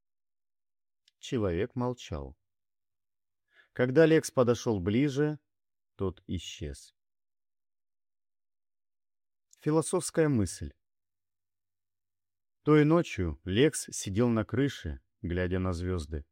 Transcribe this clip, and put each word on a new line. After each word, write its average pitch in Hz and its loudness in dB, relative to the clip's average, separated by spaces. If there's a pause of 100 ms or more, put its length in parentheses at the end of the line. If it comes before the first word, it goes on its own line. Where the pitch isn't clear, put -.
(1200)
Человек 104 -2
молчал. 123 -8 (1400)
Когда 131 4
Лекс 156 4
подошел 120 2
ближе, 139 0 (580)
тот 95 -6
исчез. - -10 (2750)
Философская 156 0
мысль. 104 -2 (1900)
Той 151 6
ночью 147 0
Лекс 113 0
сидел 107 -2
на 113 0
крыше, 113 -4 (220)
глядя 90 -2
на 92 -2
звезды. 82 -6